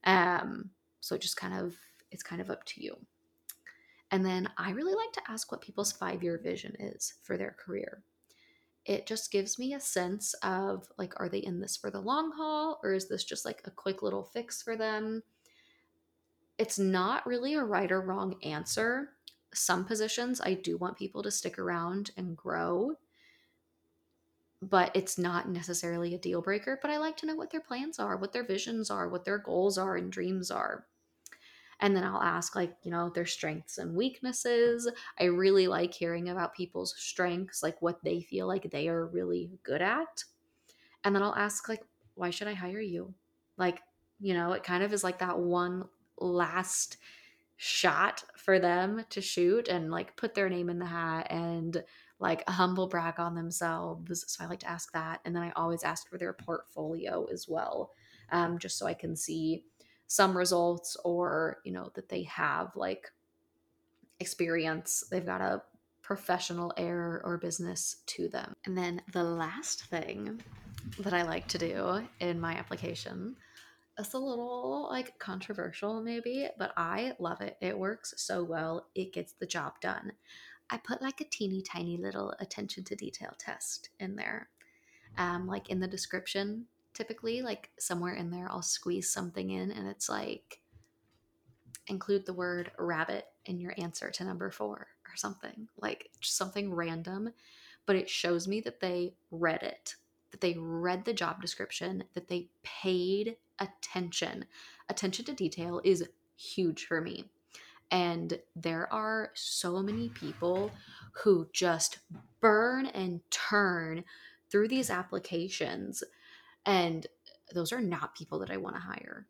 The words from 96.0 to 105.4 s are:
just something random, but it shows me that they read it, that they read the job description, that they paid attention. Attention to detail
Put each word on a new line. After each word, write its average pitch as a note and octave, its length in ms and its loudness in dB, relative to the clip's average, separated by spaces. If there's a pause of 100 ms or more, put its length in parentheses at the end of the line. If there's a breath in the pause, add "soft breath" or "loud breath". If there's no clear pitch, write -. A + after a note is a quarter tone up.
just - 160 -2
something G3 380 -2
random, E3+ 580 -4 (540 loud breath)
but G3 100 6
it - 120 2
shows F3 400 2
me G#3 140 2
that - 180 -6
they F3+ 340 0 (160)
read E3 320 2
it, - 340 -8 (340)
that - 100 -12
they F3 180 4
read E3+ 460 0
the A#3 80 0
job F3+ 280 0
description, F#3 640 -4 (100)
that F3+ 140 -6
they F3 200 -2 (140)
paid F#3+ 760 2 (240)
attention. - 840 -2 (420 loud breath)
Attention G3 380 0
to D4 60 -4
detail F3 520 0